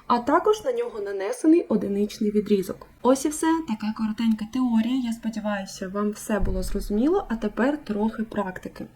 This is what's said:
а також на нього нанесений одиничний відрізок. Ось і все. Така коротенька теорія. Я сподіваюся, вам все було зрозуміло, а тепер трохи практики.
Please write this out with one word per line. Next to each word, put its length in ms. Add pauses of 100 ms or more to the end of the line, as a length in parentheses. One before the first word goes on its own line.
а 120
також 460
на 80
нього 280
нанесений 640
одиничний 680
відрізок. 560 (160)
Ось 220
і 40
все. 180 (220)
Така 280
коротенька 560
теорія. 520
Я 80
сподіваюся, 760
вам 220
все 300
було 220
зрозуміло, 640
а 80
тепер 480
трохи 380
практики. 720